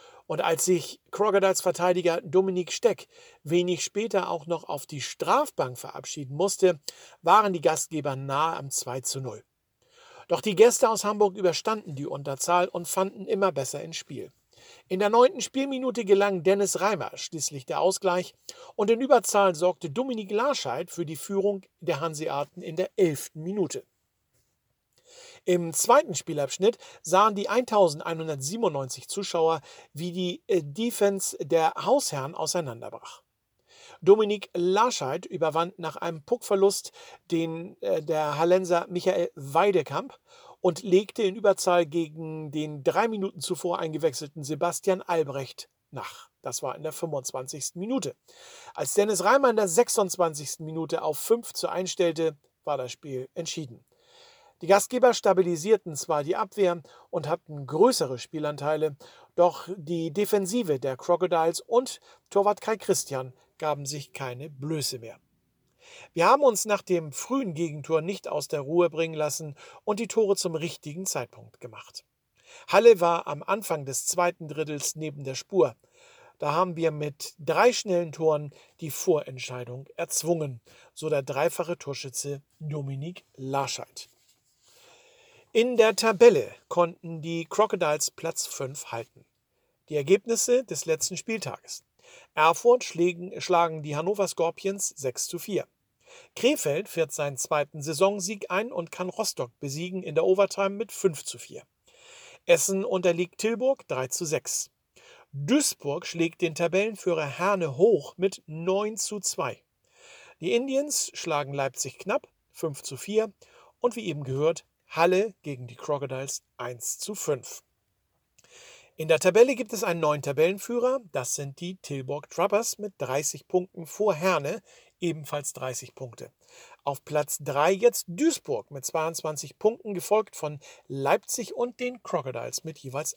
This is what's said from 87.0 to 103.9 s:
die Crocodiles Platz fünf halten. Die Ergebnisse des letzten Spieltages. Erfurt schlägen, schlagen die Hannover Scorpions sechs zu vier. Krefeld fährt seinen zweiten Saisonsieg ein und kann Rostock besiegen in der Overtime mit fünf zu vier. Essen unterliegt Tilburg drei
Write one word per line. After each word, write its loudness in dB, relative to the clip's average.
die -4
Crocodiles 0
Platz -6
fünf -10
halten. -10
Die -2
Ergebnisse 2
des -8
letzten -2
Spieltages. -8
Erfurt 6
schlägen, -2
schlagen 2
die -6
Hannover 0
Scorpions -4
sechs -6
zu -8
vier. -4
Krefeld 0
fährt -2
seinen -6
zweiten -4
Saisonsieg 0
ein -2
und -8
kann -6
Rostock -6
besiegen -6
in -8
der 2
Overtime 2
mit -8
fünf -2
zu -12
vier. -16
Essen 2
unterliegt 0
Tilburg 0
drei -4